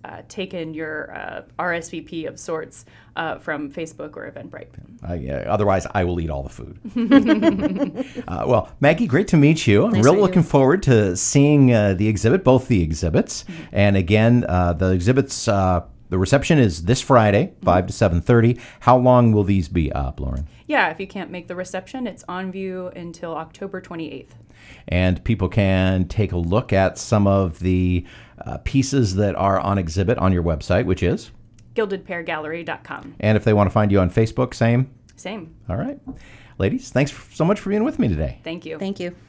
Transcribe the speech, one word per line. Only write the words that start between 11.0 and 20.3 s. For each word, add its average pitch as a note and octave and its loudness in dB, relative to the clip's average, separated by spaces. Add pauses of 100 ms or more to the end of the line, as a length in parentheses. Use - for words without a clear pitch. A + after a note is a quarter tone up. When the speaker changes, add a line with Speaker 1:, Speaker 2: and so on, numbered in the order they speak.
Speaker 2:
seeing, C#3+ 4
uh, G#2 4
the G2+ 0
exhibit, A2 2
both B2+ 4
the G#2 2
exhibits. D#2+ -2
Speaker 1:
Mm-hmm. - -14
Speaker 2:
And G2 2
again, G#2+ 4
uh, F2+ 0
the F#2 0
exhibits, A#2+ 0
uh, F#2+ 0 (280)
the F#2 -2
reception C#3 2
is E2+ 2
this A#2 0
Friday, A2+ 4
Speaker 1:
Mm-hmm. - -12
Speaker 2:
five F2+ 2
to - -8
seven F2 0
thirty. A#2 4 (240)
How B2+ 6
long B2 6
will G#2 4
these F#2 0
be E2+ -2
up, C2+ -6
Lauren? C2+ -6 (200)